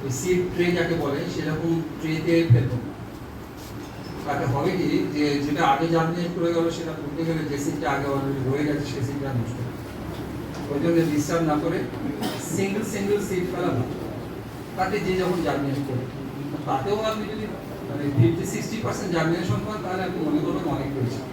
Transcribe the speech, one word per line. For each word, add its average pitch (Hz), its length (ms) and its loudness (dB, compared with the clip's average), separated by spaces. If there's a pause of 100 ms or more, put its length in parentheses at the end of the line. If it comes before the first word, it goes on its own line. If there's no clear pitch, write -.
ওই 202 160 -2
সিড 180 200 4 (140)
ট্রে 175 120 4 (120)
যাকে 165 260 2
বলে 139 160 0 (140)
সেরকম 165 380 0 (280)
ট্রেতে 160 360 2 (180)
ফেলবেন। 135 280 4 (1400)
তাতে 175 280 0
হবে - 260 2
কি 147 80 4 (280)
যে 147 100 2 (200)
যেটা 147 180 2 (100)
আগে 165 120 4 (100)
জার্মিনেট 170 420 2
করে 170 180 2
গেল 165 100 4 (120)
সেটা 160 220 -4
করতে 147 280 -4
গেলে 160 140 0 (100)
যে 139 120 -2
সিডটা 160 320 0
আগে 139 180 0
already 135 320 0
রয়ে 143 220 2
গেছে 147 240 2
সেই 143 160 -2
সিডটা 139 220 -2 (100)
নষ্ট - 240 -2
হবে। - 100 -6 (1000)
ওই 143 120 0
জন্য 170 140 6 (140)
ডিস্টার্ব 165 400 2
না 147 120 4
করে 165 140 0 (800)
সিঙ্গেল 196 280 0 (100)
সিঙ্গেল 202 340 2
সিড 180 240 0
ফেলা 175 260 0
ভালো, - 180 -2 (800)
তাতে 190 180 0 (100)
যে 185 160 2
যখন 180 260 2
জার্মিনেট 139 400 0
করে, 120 160 -2 (640)
তাতেও 202 300 0 (140)
আপনি 214 120 -2 (100)
যদি 214 120 -4 (440)
মানে 147 140 -4 (140)
ফিফটি 170 340 4
সিক্সটি - 320 -4
পার্সেন্ট - 320 -4
জার্মিনেশন 185 500 0
পান 208 180 -4
তাহলে 185 240 -4
আপনি - 200 -4
মনে 151 180 2
করবেন - 200 -2 (100)
অনেক 139 200 -2
পেয়েছেন। 120 380 -2